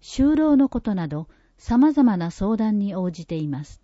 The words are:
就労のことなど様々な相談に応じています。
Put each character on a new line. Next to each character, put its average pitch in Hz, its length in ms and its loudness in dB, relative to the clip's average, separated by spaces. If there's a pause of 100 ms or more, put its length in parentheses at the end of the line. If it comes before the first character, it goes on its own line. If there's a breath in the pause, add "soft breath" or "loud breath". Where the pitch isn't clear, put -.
就 285 340 0
労 302 220 4
の 269 100 4
こ 240 140 -6
と 214 120 -4
な 170 140 -4
ど 147 180 -8 (300)
様 262 360 2
々 240 260 4
な 170 120 -4
相 208 280 -2
談 214 200 0
に 202 160 -4
応 185 160 -4
じ 165 160 -14
て 165 100 -8
い 156 120 -4
ま 143 160 -6
す。 - 200 -20